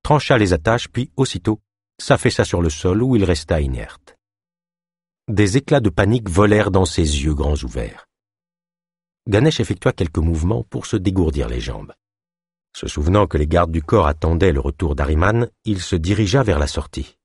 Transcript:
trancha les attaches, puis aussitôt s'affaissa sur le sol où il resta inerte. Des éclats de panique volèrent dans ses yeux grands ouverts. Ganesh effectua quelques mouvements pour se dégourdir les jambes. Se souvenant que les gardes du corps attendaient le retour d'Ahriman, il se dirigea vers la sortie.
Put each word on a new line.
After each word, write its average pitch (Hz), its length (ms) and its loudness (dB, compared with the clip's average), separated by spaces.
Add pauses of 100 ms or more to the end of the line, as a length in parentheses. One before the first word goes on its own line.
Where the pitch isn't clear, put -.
trancha 143 360 2
les 98 160 2
attaches, 113 360 -2
puis 123 260 -6
aussitôt 110 460 -2 (380)
s'affaissa 120 440 0
sur 90 180 -2
le 85 80 0
sol 92 320 -2
où 131 140 0
il 101 80 4
resta 85 380 0
inerte. - 560 -8 (1080)
Des 104 300 2
éclats 143 220 2
de 110 100 2
panique 98 400 0
volèrent 101 420 4
dans 95 140 4
ses 73 380 -2
yeux 76 100 0
grands 71 300 -2
ouverts. 60 440 -10 (1200)
Ganesh 117 320 2
effectua 120 340 -2
quelques 85 240 -4
mouvements 82 460 0
pour - 220 -10
se 113 120 -4
dégourdir 85 500 0
les 60 140 -6
jambes. 55 320 -10 (840)
Se - 120 -10
souvenant 90 400 2
que - 100 -4
les 76 100 2
gardes 85 240 2
du 82 100 -2
corps 90 260 2
attendaient 82 440 2
le 69 80 0
retour 71 360 -4
d'Ahriman, 80 520 0 (160)
il 101 180 -4
se 95 140 -4
dirigea 101 480 0
vers 87 160 0
la 73 80 0
sortie. - 580 -10